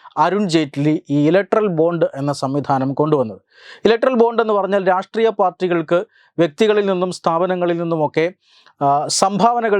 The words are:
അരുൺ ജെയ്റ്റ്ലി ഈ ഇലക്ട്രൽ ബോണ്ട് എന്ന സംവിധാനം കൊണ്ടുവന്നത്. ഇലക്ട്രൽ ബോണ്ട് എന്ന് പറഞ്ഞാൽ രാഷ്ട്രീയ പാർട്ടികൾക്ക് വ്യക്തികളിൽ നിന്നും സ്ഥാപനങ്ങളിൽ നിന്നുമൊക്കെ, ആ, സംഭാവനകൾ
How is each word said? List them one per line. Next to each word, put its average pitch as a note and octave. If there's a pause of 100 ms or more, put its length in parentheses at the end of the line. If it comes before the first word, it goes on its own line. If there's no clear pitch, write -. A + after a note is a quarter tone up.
(180)
അരുൺ F#3
ജെയ്റ്റ്ലി D3+
ഈ D3
ഇലക്ട്രൽ G3
ബോണ്ട് E3+ (100)
എന്ന C#3+ (120)
സംവിധാനം C3+
കൊണ്ടുവന്നത്. C#3 (440)
ഇലക്ട്രൽ A#3
ബോണ്ട് A#3
എന്ന് A3
പറഞ്ഞാൽ G3 (100)
രാഷ്ട്രീയ G#3+
പാർട്ടികൾക്ക് F3 (400)
വ്യക്തികളിൽ G#3
നിന്നും F#3
സ്ഥാപനങ്ങളിൽ F3
നിന്നുമൊക്കെ, D#3+ (600)
ആ, C#3+ (140)
സംഭാവനകൾ G#3